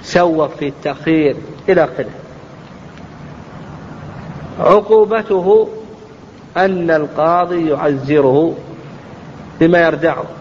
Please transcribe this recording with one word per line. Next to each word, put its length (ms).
سوف 520
في 120
التأخير"، 680
إلى 140
آخره. 260
عقوبته 1080
أن 340
القاضي 760
يعزره 840
بما 200
يردعه 440